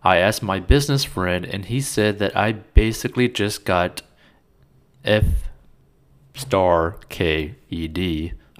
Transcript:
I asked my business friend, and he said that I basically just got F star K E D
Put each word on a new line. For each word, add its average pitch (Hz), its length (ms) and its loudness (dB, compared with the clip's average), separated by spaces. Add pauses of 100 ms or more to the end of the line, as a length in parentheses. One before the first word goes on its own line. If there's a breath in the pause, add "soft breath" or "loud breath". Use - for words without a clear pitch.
I 92 140 6
asked 98 240 2
my 95 180 -4
business 139 440 2
friend, 90 400 -2
and 98 220 -8
he 123 160 -4
said 107 380 0
that 98 180 -2
I 107 160 0
basically 110 720 0
just 104 380 -4
got 90 360 0 (1000 soft breath)
F 107 220 2 (1080)
star 87 640 0 (120)
K 78 460 -2 (140)
E 82 180 -6
D 82 460 -4 (260 soft breath)